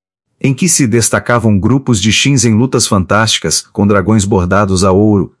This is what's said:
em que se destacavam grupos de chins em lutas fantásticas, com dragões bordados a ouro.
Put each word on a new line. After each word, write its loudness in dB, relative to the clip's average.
em -2
que -2
se 0
destacavam 0
grupos 0
de 0
chins 0
em 2
lutas 0
fantásticas, -2
com -2
dragões 2
bordados 0
a 2
ouro. 2